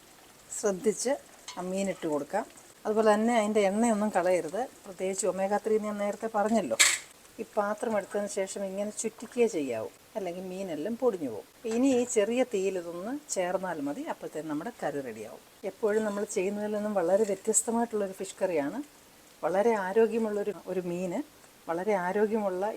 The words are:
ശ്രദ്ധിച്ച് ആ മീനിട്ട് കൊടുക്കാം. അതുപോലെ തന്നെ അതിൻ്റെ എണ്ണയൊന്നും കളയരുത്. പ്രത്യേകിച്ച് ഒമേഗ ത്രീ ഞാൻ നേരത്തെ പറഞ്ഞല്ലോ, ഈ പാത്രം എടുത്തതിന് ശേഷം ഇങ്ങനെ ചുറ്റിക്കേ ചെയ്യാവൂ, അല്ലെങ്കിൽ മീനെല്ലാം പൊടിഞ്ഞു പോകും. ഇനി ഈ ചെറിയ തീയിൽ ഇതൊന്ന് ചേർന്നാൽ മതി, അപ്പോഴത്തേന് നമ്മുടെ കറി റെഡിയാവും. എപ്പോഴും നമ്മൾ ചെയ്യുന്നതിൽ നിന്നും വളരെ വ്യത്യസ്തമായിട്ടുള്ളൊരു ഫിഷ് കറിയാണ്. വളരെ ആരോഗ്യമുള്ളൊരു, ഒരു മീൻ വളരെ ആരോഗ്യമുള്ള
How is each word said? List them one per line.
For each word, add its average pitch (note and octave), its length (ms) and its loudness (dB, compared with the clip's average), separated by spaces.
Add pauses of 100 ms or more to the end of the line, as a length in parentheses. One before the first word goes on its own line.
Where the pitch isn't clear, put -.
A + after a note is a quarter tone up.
(580)
ശ്രദ്ധിച്ച് G#3+ 580 0 (420)
ആ F3+ 140 -6
മീനിട്ട് F#3+ 420 -2
കൊടുക്കാം. E3+ 320 -2 (400)
അതുപോലെ G#3+ 300 4
തന്നെ A3+ 240 4
അതിൻ്റെ G#3+ 300 4
എണ്ണയൊന്നും G#3+ 480 2
കളയരുത്. F3 440 2 (240)
പ്രത്യേകിച്ച് F#3+ 460 -4
ഒമേഗ G3 340 0
ത്രീ G#3+ 120 4 (100)
ഞാൻ G#3 160 -4
നേരത്തെ G#3 340 -2
പറഞ്ഞല്ലോ, G3+ 420 2 (600)
ഈ - 20 -4 (140)
പാത്രം G#3 400 0
എടുത്തതിന് G3+ 400 -4
ശേഷം G3 320 -4
ഇങ്ങനെ G3+ 220 -6 (100)
ചുറ്റിക്കേ A#3 440 0 (100)
ചെയ്യാവൂ, A#2+ 340 -2 (280)
അല്ലെങ്കിൽ F#3 340 -6
മീനെല്ലാം F#3 500 -6
പൊടിഞ്ഞു A3+ 320 0
പോകും. - 120 -10 (280)
ഇനി B3+ 160 4 (100)
ഈ - 20 4 (140)
ചെറിയ A3+ 260 4 (120)
തീയിൽ F#3+ 260 0
ഇതൊന്ന് F3 320 -8 (240)
ചേർന്നാൽ F3+ 420 -2 (100)
മതി, D3+ 140 -6 (120)
അപ്പോഴത്തേന് D#3+ 380 -10
നമ്മുടെ E3 200 -6 (100)
കറി D3 240 -2
റെഡിയാവും. A2 380 -12 (260)
എപ്പോഴും G#3+ 380 0
നമ്മൾ G3+ 160 -2 (120)
ചെയ്യുന്നതിൽ G#3 420 0
നിന്നും G#3 220 -2
വളരെ F#3+ 300 4
വ്യത്യസ്തമായിട്ടുള്ളൊരു G#3+ 880 0
ഫിഷ് - 220 -10
കറിയാണ്. F3 380 0 (680)
വളരെ G3 260 4 (140)
ആരോഗ്യമുള്ളൊരു, G#3 680 2 (180)
ഒരു F#3 180 -2
മീൻ F3 240 -2 (560)
വളരെ F#3 260 0 (120)
ആരോഗ്യമുള്ള G3+ 580 0 (120)